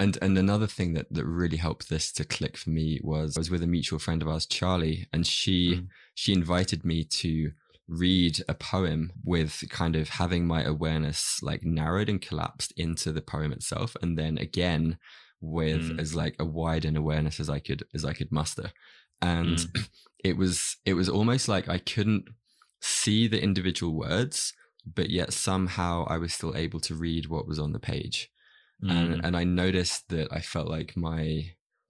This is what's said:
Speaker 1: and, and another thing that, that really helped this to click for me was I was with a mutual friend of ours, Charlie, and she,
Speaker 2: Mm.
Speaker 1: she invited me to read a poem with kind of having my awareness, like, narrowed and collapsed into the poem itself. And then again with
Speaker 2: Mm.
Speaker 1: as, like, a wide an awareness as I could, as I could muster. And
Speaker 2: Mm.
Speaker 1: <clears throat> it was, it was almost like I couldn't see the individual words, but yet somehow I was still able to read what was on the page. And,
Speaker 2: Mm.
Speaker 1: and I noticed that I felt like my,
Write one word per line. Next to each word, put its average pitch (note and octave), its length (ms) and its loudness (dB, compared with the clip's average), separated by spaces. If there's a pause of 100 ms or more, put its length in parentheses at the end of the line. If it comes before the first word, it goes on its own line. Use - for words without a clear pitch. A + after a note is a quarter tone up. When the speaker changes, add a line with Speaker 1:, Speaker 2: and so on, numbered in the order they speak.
Speaker 1:
and, G2 220 4
and F#2+ 160 4
another G2+ 280 4
thing F2 280 -2
that, - 180 -4
that C2 140 0
really E2 320 0
helped D#2+ 320 -2
this D#2+ 220 -2
to - 120 -4
click - 320 -4
for - 140 -6
me D#2 320 0
was D#2 340 -2
I D#2+ 40 0
was E2 100 -2
with F2 120 0
a E2+ 40 0
mutual E2+ 320 0
friend E2 240 -2
of D#2 60 -2
ours, D#2 180 -2
Charlie, F2 680 0
and E2+ 140 2
she, F2+ 500 2
Speaker 2:
Mm. F2+ 120 -6 (260)
Speaker 1:
she - 180 0
invited F2+ 540 2
me E2 180 0
to D#2+ 480 -2 (360)
read F2 600 4
a - 60 -2
poem E2+ 580 0 (100)
with E2 460 0
kind E2+ 260 0
of D#2 140 2
having F2 380 2
my E2 180 2
awareness, D#2 800 0
like, - 220 -4
narrowed E2 440 0
and G2+ 120 0
collapsed - 560 -6
into E2 360 -2
the D#2 80 -2
poem D2+ 320 -4
itself. - 500 -6
And E2+ 160 0
then D#2+ 200 -2
again D#2+ 600 0 (420)
with D#2+ 520 0
Speaker 2:
Mm. D#2+ 80 -6
Speaker 1:
as, D#2 160 -4
like, D#2+ 240 -2
a D#2 40 0
wide D#2+ 400 0
an D#2 120 2
awareness D2+ 420 0
as D2+ 100 -4
I C#2+ 120 -2
could, - 240 -6 (100)
as D2+ 100 -2
I C#2+ 80 -2
could - 200 -6
muster. - 400 -2 (500)
And E2+ 360 2
Speaker 2:
Mm. F2 300 -2 (160)
Speaker 1:
<clears throat> - 200 -16
it F#2 120 4
was, - 480 0
it F#2+ 100 2
was F2+ 140 4
almost A2 380 4
like G2 220 0
I F2+ 100 0
couldn't G#2 460 0 (560)
see A2 480 4
the G#2 120 2
individual F2+ 540 2
words, G2 580 0 (320)
but E2+ 260 -2
yet F2 220 0
somehow F2+ 760 0
I E2 100 0
was E2 160 -4
still D#2+ 220 -6
able D#2 240 -2
to - 160 -4
read E2 300 -2
what D#2+ 200 -4
was D2+ 140 -2
on D2 120 0
the - 60 -4
page. - 520 -6 (520)
And, E2+ 320 2
Speaker 2:
Mm. E2 100 0
Speaker 1:
and F2 120 2
I E2+ 80 2
noticed F2+ 640 2
that D#2+ 240 -2
I D#2+ 80 -4
felt D#2+ 280 -4
like D#2+ 280 -6
my, D#2+ 560 -2 (380)